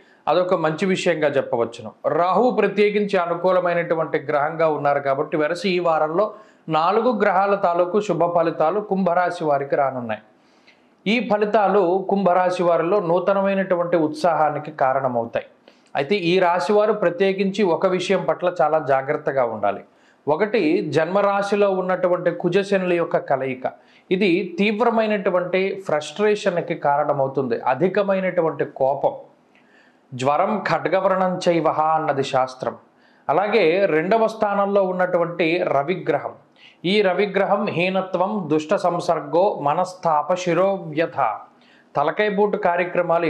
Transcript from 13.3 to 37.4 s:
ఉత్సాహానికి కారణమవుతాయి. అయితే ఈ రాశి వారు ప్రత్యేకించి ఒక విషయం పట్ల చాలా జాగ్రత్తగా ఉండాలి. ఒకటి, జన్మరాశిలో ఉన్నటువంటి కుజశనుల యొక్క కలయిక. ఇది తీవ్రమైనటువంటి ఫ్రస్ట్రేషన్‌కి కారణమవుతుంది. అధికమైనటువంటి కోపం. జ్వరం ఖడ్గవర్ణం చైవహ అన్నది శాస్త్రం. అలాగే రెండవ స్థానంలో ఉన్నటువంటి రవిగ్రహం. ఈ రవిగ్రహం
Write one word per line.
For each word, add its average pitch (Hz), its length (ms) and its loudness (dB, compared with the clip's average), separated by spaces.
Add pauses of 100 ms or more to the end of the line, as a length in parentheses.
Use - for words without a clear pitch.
ఉత్సాహానికి 151 640 0 (100)
కారణమవుతాయి. 123 640 -2 (500)
అయితే 147 200 0 (160)
ఈ - 60 4
రాశి 180 340 2
వారు 214 200 4 (120)
ప్రత్యేకించి 190 580 0 (120)
ఒక 165 120 0
విషయం 180 420 0
పట్ల 160 200 0 (120)
చాలా 156 180 2 (120)
జాగ్రత్తగా 135 540 0 (100)
ఉండాలి. 101 300 -4 (500)
ఒకటి, 208 280 0 (320)
జన్మరాశిలో 202 720 2 (120)
ఉన్నటువంటి 180 500 0 (120)
కుజశనుల 185 500 0
యొక్క 170 240 0 (140)
కలయిక. 131 360 -4 (440)
ఇది 190 480 0
తీవ్రమైనటువంటి 208 1040 0 (260)
ఫ్రస్ట్రేషన్‌కి 170 880 -2 (120)
కారణమవుతుంది. 139 720 0 (160)
అధికమైనటువంటి 180 920 0 (160)
కోపం. 139 340 0 (1000)
జ్వరం 147 380 0 (160)
ఖడ్గవర్ణం 185 640 0 (160)
చైవహ 156 320 2 (180)
అన్నది 143 260 -2 (100)
శాస్త్రం. 127 420 -2 (560)
అలాగే 208 320 2 (300)
రెండవ 208 400 2
స్థానంలో 202 480 0 (100)
ఉన్నటువంటి 175 560 0 (280)
రవిగ్రహం. 143 580 -2 (580)
ఈ - 20 2 (140)
రవిగ్రహం 190 540 0 (140)